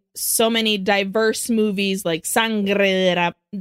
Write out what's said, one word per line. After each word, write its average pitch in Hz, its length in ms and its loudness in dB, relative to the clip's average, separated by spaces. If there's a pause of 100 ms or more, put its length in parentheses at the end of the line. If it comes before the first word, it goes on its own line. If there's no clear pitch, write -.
(160)
so - 320 0
many 220 300 0
diverse 202 720 0
movies 202 560 0
like 165 220 -2
Sangre 214 480 0
Dera-, 185 580 2 (280)